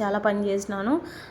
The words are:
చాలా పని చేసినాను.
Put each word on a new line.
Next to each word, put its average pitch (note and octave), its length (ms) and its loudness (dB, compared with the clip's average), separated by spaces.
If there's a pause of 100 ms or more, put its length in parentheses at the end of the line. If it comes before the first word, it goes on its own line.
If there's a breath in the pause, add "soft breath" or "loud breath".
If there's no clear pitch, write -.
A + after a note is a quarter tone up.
చాలా G3+ 180 2
పని G3+ 280 2
చేసినాను. G3+ 540 0 (300 loud breath)